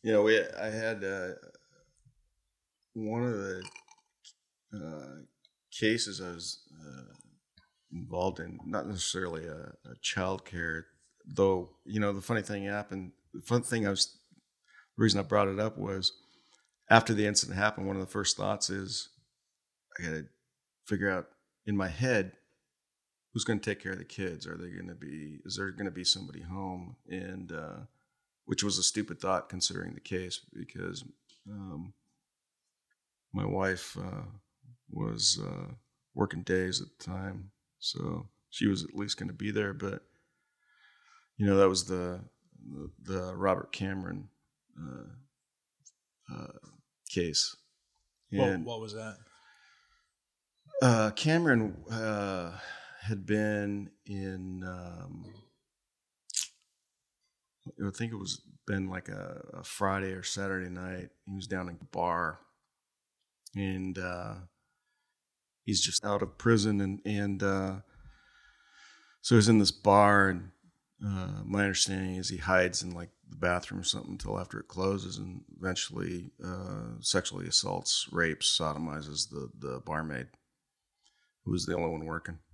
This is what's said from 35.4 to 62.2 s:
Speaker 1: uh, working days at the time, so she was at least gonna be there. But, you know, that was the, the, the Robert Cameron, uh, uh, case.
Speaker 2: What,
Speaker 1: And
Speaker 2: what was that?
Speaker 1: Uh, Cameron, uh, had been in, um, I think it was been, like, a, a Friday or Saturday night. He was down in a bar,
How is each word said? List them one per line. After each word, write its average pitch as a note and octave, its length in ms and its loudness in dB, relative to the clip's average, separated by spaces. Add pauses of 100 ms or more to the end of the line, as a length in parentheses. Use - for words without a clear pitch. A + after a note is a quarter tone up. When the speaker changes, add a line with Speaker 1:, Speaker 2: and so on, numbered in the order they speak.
Speaker 1:
uh, G1+ 340 -10 (380)
working F2 300 -2
days F#2 380 0
at - 80 -10 (100)
the - 60 -16
time, F#2+ 480 -8 (260)
so - 500 -4 (200)
she - 180 0
was G2 160 4
at - 140 -10
least G2+ 200 -4
gonna G2 160 -6
be G#2 200 -6
there. G2+ 200 0
But, G2 300 -6 (1300)
you G#2 100 4
know, G2 100 8
that G2 120 10
was F#2 160 2
the, F2+ 400 -4 (440)
the, D2 220 -10 (100)
the F#2 360 -6
Robert F#2+ 340 2
Cameron, F#2+ 580 -4 (480)
uh, - 1600 -18
uh, - 180 -12 (560)
case. E2+ 460 0 (760)
Speaker 2:
What, A#2+ 180 4
Speaker 1:
And F2 160 0
Speaker 2:
what A2+ 160 -8
was G#2+ 140 -10
that? A2 240 -10 (1600)
Speaker 1:
Uh, A2+ 300 8
Cameron, D3 760 4
uh, G2+ 680 -2 (440)
had G2 220 -4
been G#2 640 0 (140)
in, F#2+ 580 -6
um, F2+ 640 -10 (2500)
I - 240 -6
think A#2 220 -4
it G#2+ 60 -8
was - 240 -6 (240)
been, F#2+ 240 0
like, F#2 180 -8
a, G2 340 -10 (120)
a F2 100 -12
Friday F#2+ 480 0
or F#2 100 -8
Saturday F#2+ 460 -4
night. F2+ 400 -8 (160)
He G2 100 -8
was F#2+ 120 -8
down F#2 240 -4
in E2+ 100 -12
a - 60 -14
bar, F2 540 0 (1160)